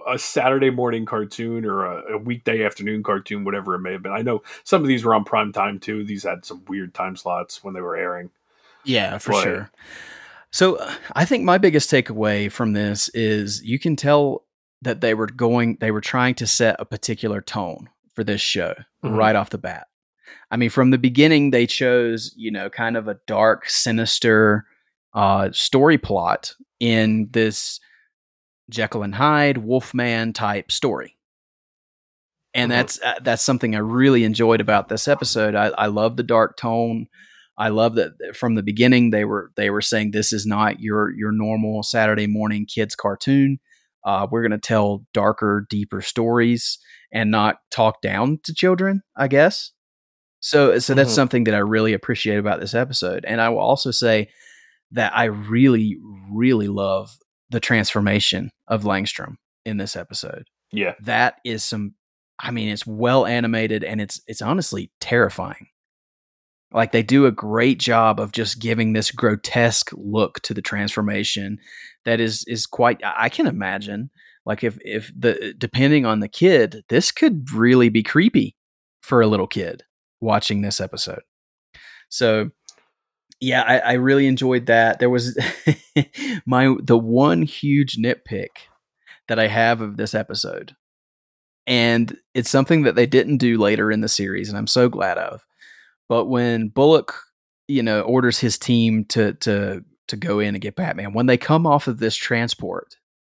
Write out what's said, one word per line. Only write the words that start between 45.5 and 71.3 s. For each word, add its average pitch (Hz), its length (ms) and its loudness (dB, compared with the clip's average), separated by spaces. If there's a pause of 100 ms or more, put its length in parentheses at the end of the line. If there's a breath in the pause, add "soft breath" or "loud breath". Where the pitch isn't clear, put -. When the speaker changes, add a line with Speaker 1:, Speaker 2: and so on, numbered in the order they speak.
Speaker 2:
deeper 101 320 -6
stories 117 760 0 (340 soft breath)
and 110 180 -2
not 107 280 2 (140)
talk 110 300 0
down 120 420 -2
to 165 100 -10
children," 190 480 0 (160)
I 139 100 -2
guess. 143 440 2 (680)
So, 143 400 4
so 135 140 0
that's 135 160 4
Speaker 1:
Mm-hmm. 113 60 0
Speaker 2:
something 127 300 2
that 110 100 2
I 104 40 2
really 110 340 0
appreciate 107 440 -2
about 104 240 -2
this 101 140 -8
episode. 117 500 -4
And 113 160 -2
I 113 80 2
will 117 100 0
also 123 320 0
say 110 380 0 (600 soft breath)
that 110 220 -2
I 117 120 2
really, 107 720 2 (340)
really 110 380 2
love 98 480 -2 (320)
the 120 100 -4
transformation 101 920 0 (180)
of 107 140 -2
Langstrom 101 520 -4 (300)
in 107 120 -8
this 101 200 -8
episode. - 480 -12 (260)
Speaker 1:
Yeah. 202 300 -4
Speaker 2:
That 117 420 -2
is 113 220 -8
some, 104 300 -8 (440)
I - 120 -10
mean, 110 180 -4
it's 104 180 -8
well 117 380 2
animated 113 580 -2
and 107 160 -6
it's, 104 280 -8
it's 110 140 -12
honestly 135 500 -4 (100)
terrifying. 104 680 -2 (1040)
Like, 113 200 0
they 113 120 2
do 131 220 6
a 123 60 6
great 113 480 0
job 113 400 2
of 110 140 -6
just 113 260 -4
giving 113 340 0
this 110 180 0
grotesque 117 800 0
look 104 480 -2
to - 120 -8
the 98 80 -6
transformation 104 1000 -4 (460 loud breath)